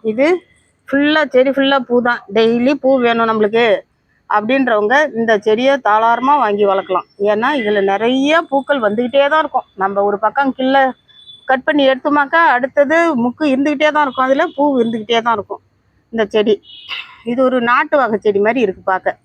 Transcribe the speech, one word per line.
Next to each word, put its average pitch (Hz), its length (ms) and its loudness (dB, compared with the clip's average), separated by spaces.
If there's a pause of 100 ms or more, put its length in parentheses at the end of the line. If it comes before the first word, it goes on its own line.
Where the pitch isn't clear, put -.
(120)
இது 262 160 0 (600)
ஃபுல்லா 294 320 0 (120)
செடி 262 220 4
ஃபுல்லா 269 220 0 (100)
பூ 240 80 -2 (120)
தான். 240 120 -2 (160)
டெய்லி 233 460 2
பூ 262 80 0 (160)
வேணும் 233 240 0
நம்மளுக்கு 220 360 0 (720)
அப்படின்றவங்க 226 600 0 (220)
இந்த 226 140 0 (140)
செடியை 247 280 2 (140)
தாராளமா 233 460 2 (100)
வாங்கி 208 260 0
வளர்க்கலாம். 185 380 -2 (240)
ஏன்னா 220 180 -2 (100)
இதுல 208 220 -2 (100)
நிறைய 262 480 0 (100)
பூக்கள் 277 360 -2
வந்துகிட்டே 247 480 0
தான் 311 100 2
இருக்கும். 269 240 -4 (160)
நம்ம 196 240 -2
ஒரு 208 160 -2
பக்கம் 262 340 -2
கிள்ள 262 200 0 (720)
கட் 254 180 -2
பண்ணி 294 240 2
எடுத்தோமாக்கா 285 500 0 (140)
அடுத்தது 269 420 0 (260)
முக்கு 247 300 -4
இருந்துகிட்டே 294 420 0
தான் 302 100 2
இருக்கும், 254 220 -2
அதுல 277 180 2 (100)
பூ 277 80 0 (180)
இருந்துகிட்டே 226 440 -2
தான் 226 120 0
இருக்கும் - 240 -12 (520)
இந்த 226 100 0 (100)
செடி. 214 220 2 (760)
இது 240 160 -4
ஒரு 254 120 0 (100)
நாட்டு 302 320 0
வகை 220 240 -2
செடி 202 220 2
மாதிரி 240 180 0
இருக்கு 185 260 -6
பார்க்க. 185 340 -4